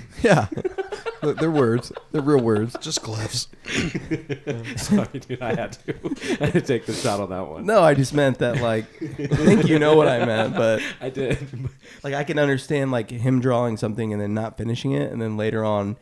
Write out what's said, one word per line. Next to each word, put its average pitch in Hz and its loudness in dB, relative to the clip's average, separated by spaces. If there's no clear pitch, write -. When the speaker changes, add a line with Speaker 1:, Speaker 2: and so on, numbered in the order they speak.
Speaker 1:
<laughs> - -16
Yeah. - 4
Look, 147 -2
they're 160 0
words. 123 0
They're 151 -2
real 139 4
words. 113 0
Speaker 2:
Just 156 -6
glyphs. 110 -8
Speaker 3:
<laughs> - -6
Sorry, 143 0
dude. - -10
I 117 -2
had 107 -6
to, - -10
<laughs> - -4
I - 0
had - 0
to 175 4
take 120 0
the 113 -4
shot 104 -2
on 92 -4
that 92 -6
one. 78 -10
Speaker 4:
No, 208 6
I 151 8
just 135 2
meant 139 4
that, 123 0
like, 110 0
I 156 -8
think 160 6
you 156 6
know 151 8
what 147 8
I 135 2
meant, 110 0
but 113 2
Speaker 3:
<laughs> - -14
I 131 -6
did. 135 -2
Speaker 4:
like, 139 -6
I 143 -2
can 151 -2
understand, 139 2
like, 120 -2
him 127 0
drawing 120 2
something 110 -4
and 104 -2
then 101 -2
not 110 -6
finishing 117 -4
it, 143 -2
and 117 -6
then 110 -4
later 110 -2
on 104 -2